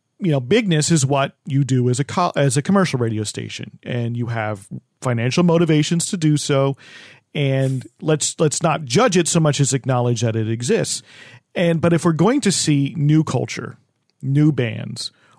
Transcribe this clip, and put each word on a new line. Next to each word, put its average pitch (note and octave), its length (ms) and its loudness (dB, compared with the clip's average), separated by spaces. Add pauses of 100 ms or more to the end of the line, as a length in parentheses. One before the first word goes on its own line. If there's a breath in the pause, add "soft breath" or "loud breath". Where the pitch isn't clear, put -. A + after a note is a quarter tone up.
(200)
you F3+ 120 0
know, C#3 100 2
bigness E3 500 2
is D3+ 140 4
what C#3 400 0
you C#3 180 0
do B2 260 0
as B2 120 0
a - 20 -4
co-, F3 320 -2
as C#3 220 2
a D3 40 2
commercial F#3 380 0
radio A2 240 -2
station, - 600 -12
and A#2+ 340 -6
you A#2+ 80 -4
have G#2+ 420 -6 (340)
financial B2+ 420 0
motivations E3 640 2
to G3+ 100 -6
do D#3 180 2
so. C#3 400 0 (580 loud breath)
And C3+ 540 -2 (140)
let's, D#3 360 -2
let's D#3 240 0
not D#3+ 220 0
judge E3+ 320 2
it F3 140 2
so E3+ 100 2
much D3+ 220 2
as C#3 120 2
acknowledge B2 480 0
that A2+ 140 0
it A2 140 -2
exists. C3 540 -2 (520 loud breath)
And, E3+ 260 0
but E3+ 120 2
if E3 120 0
we're F3 80 4
going G#3+ 280 2
to G3+ 100 2
see C#3 460 0
new D3+ 260 4
culture, - 540 -6 (440)
new C#3+ 300 2
bands, A#2+ 600 -6 (280 soft breath)